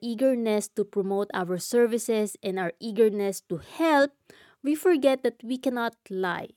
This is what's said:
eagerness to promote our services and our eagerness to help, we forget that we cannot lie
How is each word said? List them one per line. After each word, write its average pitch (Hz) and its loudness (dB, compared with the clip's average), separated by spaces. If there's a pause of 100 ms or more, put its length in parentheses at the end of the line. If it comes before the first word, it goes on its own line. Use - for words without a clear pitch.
eagerness 233 0
to 202 0
promote 196 -2
our 180 -4
services 220 0
and 190 -4
our 170 -6
eagerness 208 0
to 180 -4
help, 285 2 (480)
we 294 -2
forget 277 4
that 233 -4
we 240 -6
cannot 240 -4 (160)
lie 175 -4